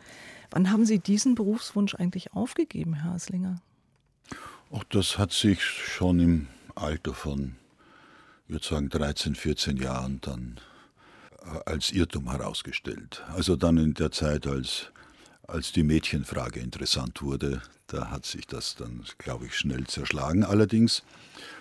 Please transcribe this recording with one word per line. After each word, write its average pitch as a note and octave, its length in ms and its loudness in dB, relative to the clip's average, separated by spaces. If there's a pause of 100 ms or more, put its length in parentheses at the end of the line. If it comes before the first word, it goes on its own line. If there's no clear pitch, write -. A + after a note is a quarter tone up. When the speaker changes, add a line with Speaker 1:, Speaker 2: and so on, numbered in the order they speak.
(520)
Speaker 1:
Wann F#3 180 4
haben A3 160 6
Sie G#3+ 140 4
diesen G#3 340 4
Berufswunsch G#3 640 0
eigentlich F3+ 380 -2
aufgegeben, G3 600 -2
Herr D#3+ 200 -2
Hasslinger? F3+ 500 -4 (1080)
Speaker 2:
Ach, G2+ 200 -6
das - 260 2
hat G2+ 140 2
sich - 320 4
schon - 560 2
im E2+ 280 6 (280)
Alter D2+ 400 -6
von, C#2 400 -6 (880)
ich - 80 -10
würd D#2+ 100 -6
sagen, D2 260 -2
dreizehn, D2 440 -2
vierzehn C#2+ 440 -2
Jahren C2 440 -4
dann, B1 380 -8 (800)
äh, E2 260 -10
als - 240 -2
Irrtum D2 380 0
herausgestellt. - 920 -8 (100)
Also F2 220 4
dann E2 220 6
in D#2 180 4
der D2+ 160 0
Zeit, D2 340 0
als, C2+ 460 -4 (560)
als D#2+ 240 -6
die E2+ 120 4
Mädchenfrage D2 760 0
interessant B1 640 -4
wurde, C2+ 400 -2 (240)
da - 220 -6
hat C#2 160 -8
sich - 220 -10
das - 280 -8
dann, A#1 280 -12 (160)
glaub B1 240 -8
ich, A#1+ 120 -10
schnell C2 300 -2
zerschlagen. C#2+ 580 0
Allerdings G#2+ 600 6 (580)